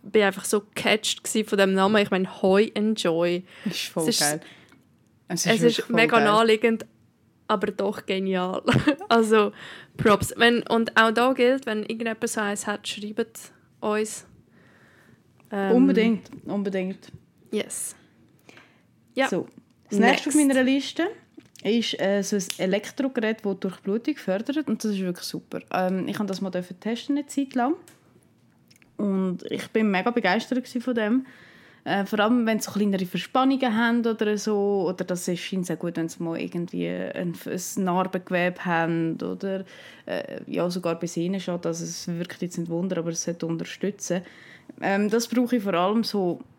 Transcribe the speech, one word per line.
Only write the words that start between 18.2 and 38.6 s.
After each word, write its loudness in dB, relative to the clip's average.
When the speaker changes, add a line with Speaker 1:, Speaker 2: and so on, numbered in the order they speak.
Speaker 1:
Ja. 2
Speaker 2:
So, -2
das 0
nächste 4
auf 0
Speaker 1:
Next. 6
Speaker 2:
meiner 4
Liste 0
ist, 0
äh, 2
so -2
ein -2
Elektrogerät, -2
das -4
Durchblutung -4
fördert. -4
Und -2
das 0
ist -2
wirklich -4
super. -10
Ähm, 0
ich -6
habe -2
das -6
mal -4
dürfen -8
testen -4
eine -4
Zeit -4
lang. 2
Und 0
ich -6
bin 0
mega 0
begeistert 0
gsi -8
von -4
dem. 0
Äh, -2
vor -4
allem, 2
wenn 2
sie -6
so -10
kleinere 0
Verspannungen 0
haben 2
oder 0
so. 0
Oder -4
das -4
ist -4
ihnen -2
sehr -4
gut, -6
wenn -2
sie -12
mal -4
irgendwie -6
ein, -6
ein -6
Narbengewebe 0